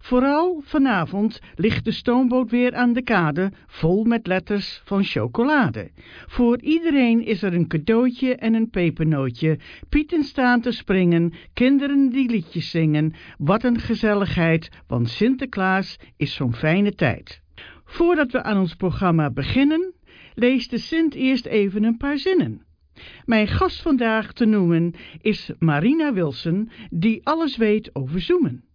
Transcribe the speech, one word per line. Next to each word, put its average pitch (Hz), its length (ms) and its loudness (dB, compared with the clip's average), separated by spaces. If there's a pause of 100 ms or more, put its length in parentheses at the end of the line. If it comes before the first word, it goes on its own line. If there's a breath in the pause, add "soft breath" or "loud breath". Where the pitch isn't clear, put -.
Vooral 294 600 0
vanavond 214 720 0 (160 loud breath)
ligt 214 300 0
de 226 60 -2
stoomboot 247 600 0
weer 247 240 0
aan 247 180 2
de 247 80 -2
kade, 185 500 0 (160 loud breath)
vol 185 360 0
met 233 240 0
letters 185 560 -4
van 196 200 -2
chocolade. 147 880 -2 (360 loud breath)
Voor 240 340 0
iedereen 277 640 2
is 214 180 -4
er 185 100 -2
een 170 140 2
cadeautje 240 680 0
en 226 180 0
een 226 160 0
pepernootje. 156 880 0 (300 loud breath)
Pieten 302 340 0
staan 247 380 2
te 240 100 -2
springen, 170 600 2 (200 loud breath)
kinderen 277 560 2
die 247 200 0
liedjes 180 400 -4
zingen. 156 440 0 (240 loud breath)
Wat 196 260 0
een 240 160 2
gezelligheid, 196 920 0 (180 loud breath)
want 120 220 -2
Sinterklaas 202 880 -2 (220 loud breath)
is 147 160 -4
zo'n 123 200 -2
fijne 196 420 0
tijd. - 460 -4 (440 loud breath)
Voordat 339 460 2
we 262 120 -4
aan 208 140 -2
ons 185 180 -2
programma 165 560 0
beginnen, 285 640 0 (400 loud breath)
leest 247 360 0
de 240 80 -4
Sint 330 360 -2
eerst 262 320 -2
even 208 380 0
een 226 140 0
paar 285 200 -4
zinnen. 285 480 0 (600 loud breath)
Mijn 214 220 2
gast - 340 0
vandaag 226 520 0
te 240 120 0
noemen 170 480 2 (280 loud breath)
is - 280 -2 (100)
Marina 226 540 2
Wilson, 175 560 -2 (200 loud breath)
die 208 340 0
alles 311 340 -2
weet 214 380 0
over 143 260 -4
zoemen. 233 420 0 (100)